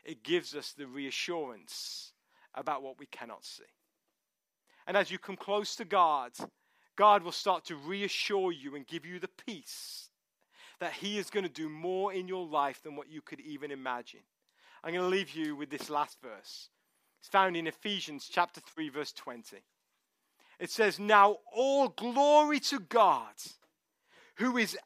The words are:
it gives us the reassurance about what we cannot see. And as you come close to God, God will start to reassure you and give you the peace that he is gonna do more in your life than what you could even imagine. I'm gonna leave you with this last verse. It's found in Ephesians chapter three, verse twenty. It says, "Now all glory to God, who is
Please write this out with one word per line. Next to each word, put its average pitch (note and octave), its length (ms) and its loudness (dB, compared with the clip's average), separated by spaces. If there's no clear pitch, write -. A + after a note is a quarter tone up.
it B2 180 -14
gives D#3 320 -2
us C#3+ 200 -10
the C#3+ 120 -12
reassurance C3 1300 -8
about C#3 300 -4
what C3 160 -12
we C#3 60 -18
cannot A2+ 380 -14
see. - 200 -16
And F#3+ 100 0
as G3 140 2
you F#3 80 -8
come F#3+ 180 -12
close G#3 400 -4
to A#3 80 -8
God, D#3 480 2
God G3+ 300 8
will F3 80 -8
start F#3 320 0
to E3+ 100 -10
reassure F#3+ 800 -2
you C#3 240 -10
and C#3 100 -14
give E3 180 -10
you F3+ 140 -12
the F3 120 -10
peace - 600 -14
that E3+ 140 -4
he G#3 260 -4
is F3+ 120 -6
gonna F#3+ 180 -2
do D#3 200 -8
more F#3 440 -4
in F#3 160 -6
your F#3 180 -6
life C#3+ 360 0
than D3+ 120 -14
what C#3+ 160 -12
you D#3 120 -14
could C3+ 180 -16
even C#3+ 320 -12
imagine. B2+ 480 -8
I'm E3 100 -8
gonna F3+ 160 0
leave F#3 220 0
you D3+ 260 -4
with C#3+ 140 -10
this C#3+ 180 -8
last D3 320 -2
verse. - 480 -16
It's - 120 -20
found F#3+ 260 4
in E3 100 -2
Ephesians D#3+ 640 -6
chapter F3 300 0
three, D#3 300 -8
verse C#3+ 220 -8
twenty. A#2+ 440 -14
It E3+ 120 -6
says, G3 300 4
"Now G#3 380 8
all C4+ 340 4
glory C#4+ 720 6
to C#4 200 -2
God, F3+ 520 4
who B3 240 0
is G#3+ 280 0